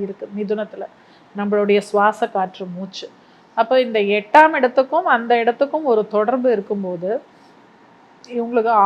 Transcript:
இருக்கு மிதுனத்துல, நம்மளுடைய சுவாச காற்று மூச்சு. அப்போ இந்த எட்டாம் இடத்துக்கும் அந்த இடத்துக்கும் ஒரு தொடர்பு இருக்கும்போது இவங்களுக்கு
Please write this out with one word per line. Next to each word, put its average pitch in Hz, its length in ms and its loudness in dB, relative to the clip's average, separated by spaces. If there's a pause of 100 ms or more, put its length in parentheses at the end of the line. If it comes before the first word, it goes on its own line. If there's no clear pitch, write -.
இருக்கு 196 220 -10 (120)
மிதுனத்துல, 208 460 -6 (560)
நம்மளுடைய 208 480 0
சுவாச 208 480 0
காற்று 190 300 -6 (100)
மூச்சு. 190 320 -14 (540)
அப்போ 226 140 2 (100)
இந்த 220 160 -2 (180)
எட்டாம் 311 400 6
இடத்துக்கும் 262 560 0
அந்த 233 160 0 (120)
இடத்துக்கும் 277 500 -2
ஒரு 214 100 2 (120)
தொடர்பு 247 420 0
இருக்கும்போது 190 520 -6 (1300)
இவங்களுக்கு 233 340 -2 (140)